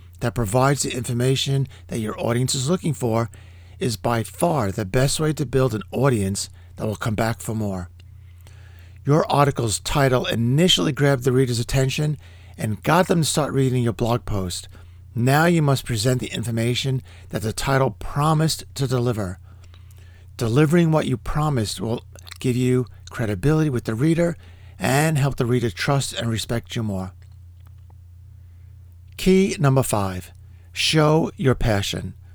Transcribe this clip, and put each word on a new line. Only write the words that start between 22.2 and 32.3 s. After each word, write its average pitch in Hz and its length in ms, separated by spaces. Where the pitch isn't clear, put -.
give 123 160
you 127 300
credibility 135 580
with 120 160
the 113 100
reader 165 420
and 143 380
help 135 200
the 127 100
reader 117 240
trust - 440
and 120 140
respect 113 460
you 120 80
more. 95 300
Key 190 420
number 135 240
five, 95 480
show 156 640
your 131 180
passion. 101 600